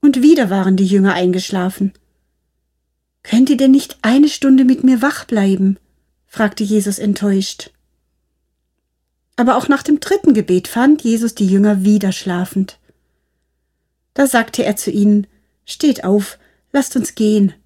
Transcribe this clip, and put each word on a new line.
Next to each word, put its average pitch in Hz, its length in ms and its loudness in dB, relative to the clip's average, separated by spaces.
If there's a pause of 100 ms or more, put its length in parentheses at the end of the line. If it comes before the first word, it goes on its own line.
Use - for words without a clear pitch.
Und 262 220 2
wieder 285 260 4
waren 190 260 0
die 190 100 2
Jünger 190 280 2
eingeschlafen. 185 800 -4 (1300)
„Könnt 262 300 2
ihr 262 60 0
denn 269 140 4
nicht - 300 0
eine 277 280 2
Stunde 269 360 2
mit 254 180 0
mir 254 200 2
wach 285 220 -4
bleiben?“, 196 520 0 (480)
fragte 214 380 -4
Jesus 202 340 -2
enttäuscht. 196 760 -4 (1600)
Aber 240 220 0
auch 262 100 -4
nach 277 160 0
dem 294 160 0
dritten 349 340 0
Gebet 185 340 0
fand 277 360 2
Jesus 226 320 -2
die 202 100 -2
Jünger 196 380 2
wieder 202 280 2
schlafend. 185 680 -6 (1400)
Da 277 100 2
sagte 240 400 -2
er 208 100 -2
zu - 140 -8
ihnen: 208 380 0 (380)
„Steht - 380 -4
auf, 196 360 -2 (320)
lasst 277 240 -4
uns 240 180 -6
gehen. 214 400 0 (120)